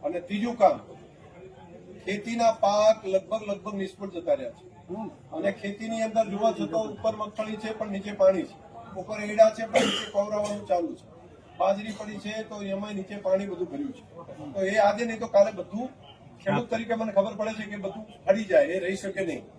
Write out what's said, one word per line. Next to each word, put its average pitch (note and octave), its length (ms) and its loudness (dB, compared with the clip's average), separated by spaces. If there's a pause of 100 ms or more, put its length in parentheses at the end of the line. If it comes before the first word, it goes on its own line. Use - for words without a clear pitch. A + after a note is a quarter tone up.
અને E3+ 180 -4
ત્રીજું G#3 360 -4
કામ, G3 240 6 (1200)
ખેતીના A3+ 600 0
પાક G#3+ 440 6
લગભગ, F#3+ 420 0
લગભગ G3+ 280 -6
નિષ્ફળ G3 380 -8
જતા D#3 240 0
રહ્યા B2+ 200 -8
છે. - 80 -20 (680)
અને F3 200 -2
ખેતીની A3 500 -6
અંદર A3 280 0
જોવા G#3 220 2
જતો D#3+ 340 -2
ઉપર G#3+ 300 -4
મગફળી G#3+ 460 -6
છે A3 120 -6
પણ G#3+ 180 -6
નીચે G3 220 -6
પાણી F#3+ 340 4
છે, - 80 -20 (400)
ઉપર G#3 260 -8
એડા G#3+ 280 6
છે A3+ 160 -6
પણ A#3 200 2
નીચે - 260 -4
કોવરાવાનું G#3 540 -2
ચાલુ E3+ 280 2
છે, - 100 -20 (500)
બાજરી G#3 400 0
પડી G#3 260 -10
છે G#3 120 -8 (120)
તો G#3+ 200 -12
એમાંય G3+ 300 -6
નીચે G3 280 -8
પાણી F#3+ 240 2
બધું F3+ 220 -6
ભર્યું C#3 260 -6
છે. - 100 -20 (460)
તો G3 140 -6
એ G3 140 0
આજે G3+ 260 6
નહીં A3+ 160 -4
તો A#3 80 -6
કાલે G3+ 240 8
બધું G3+ 360 -8 (500)
ખેડૂત - 300 0
તરીકે A3+ 280 -2
મને A3 160 -4
ખબર G3 240 2
પડે G#3+ 180 -2
છે G#3 160 -8
કે G#3 80 -8
બધું G3 260 -8 (200)
હળી G3+ 260 2
જાય, D#3 240 4
એ F#3+ 60 0
રહી F#3+ 160 -2
શકે F#3+ 280 -4
નહીં. C3+ 200 -6 (140)